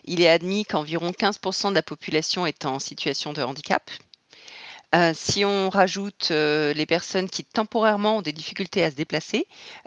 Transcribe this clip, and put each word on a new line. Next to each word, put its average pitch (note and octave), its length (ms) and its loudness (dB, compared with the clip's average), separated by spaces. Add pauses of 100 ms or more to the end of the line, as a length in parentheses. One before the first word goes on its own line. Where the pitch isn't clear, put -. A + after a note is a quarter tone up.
il E3+ 160 -2
est F3 80 8
admis F3+ 360 2
qu'environ E3 480 -2
quinze G#3 260 -2
pour F#3+ 160 -4
cent - 160 -2
de G3 60 0
la D#3 60 4
population D#3+ 640 -4
est D#3 200 -4
en C3+ 160 -2
situation - 520 -6
de D3 100 -6
handicap. - 460 -2 (1040)
Euh, E3+ 200 6
si - 280 -2
on G3 280 2
rajoute, G3 640 0
euh, D3+ 420 2
les D3+ 100 -2
personnes F3+ 460 0
qui - 140 -8
temporairement G#3+ 720 2
ont - 20 -4
des D#3 140 -4
difficultés F3 500 -2
à D#3+ 60 2
se C#3 40 -6
déplacer, D#3+ 520 -4 (400)